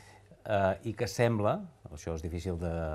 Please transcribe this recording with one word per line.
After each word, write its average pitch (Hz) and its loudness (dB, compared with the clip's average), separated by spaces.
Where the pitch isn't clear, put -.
Eh, 98 2
i 101 -8
que - -2
sembla, 113 4
això 80 -6
és 78 -4
difícil 87 -2
de, 82 -2